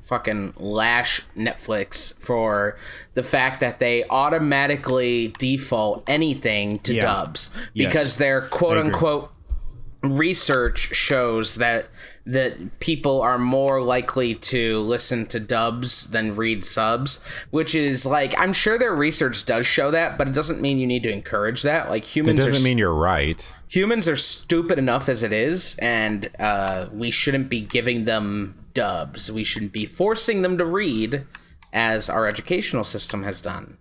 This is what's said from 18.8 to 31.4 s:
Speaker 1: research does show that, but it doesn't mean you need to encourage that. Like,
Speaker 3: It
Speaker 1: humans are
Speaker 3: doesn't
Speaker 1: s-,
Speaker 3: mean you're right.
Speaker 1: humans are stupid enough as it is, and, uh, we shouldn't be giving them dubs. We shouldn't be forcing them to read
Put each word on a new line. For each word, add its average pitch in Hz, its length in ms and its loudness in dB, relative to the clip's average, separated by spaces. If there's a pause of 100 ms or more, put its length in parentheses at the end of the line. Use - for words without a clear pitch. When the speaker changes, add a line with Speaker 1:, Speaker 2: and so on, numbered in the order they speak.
Speaker 1:
research 147 520 0
does 120 180 2
show 147 280 2
that, 156 260 0
but 135 80 2
it 135 80 -2
doesn't 156 260 0
mean 139 180 2
you 127 100 0
need 123 160 0
to 117 80 0
encourage 104 500 -2
that. 147 260 0
Like, 110 140 -2
Speaker 3:
It - 60 -14
Speaker 1:
humans 156 320 2
are 135 80 6
Speaker 3:
doesn't 139 140 2
Speaker 1:
s-, - 20 6
Speaker 3:
mean 127 140 4
you're 95 160 4
right. 80 600 0 (140)
Speaker 1:
humans 202 400 2
are 151 80 2
stupid 170 640 0
enough 131 300 2
as 120 140 0
it 107 100 0
is, 147 480 0
and, 110 460 0 (140)
uh, 98 520 0
we 117 200 -4
shouldn't 135 360 0
be 120 120 -2
giving 117 440 0
them 104 520 -2 (180)
dubs. 90 560 -2
We 110 140 -4
shouldn't 104 280 -4
be 107 140 -4
forcing 214 560 0
them 180 160 2
to 175 60 2
read 139 640 -2 (460)